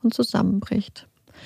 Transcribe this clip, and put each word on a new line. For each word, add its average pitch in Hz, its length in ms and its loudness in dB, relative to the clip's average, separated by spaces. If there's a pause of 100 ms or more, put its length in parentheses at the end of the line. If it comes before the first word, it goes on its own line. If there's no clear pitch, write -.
und 226 100 2
zusammenbricht. 202 960 0 (380)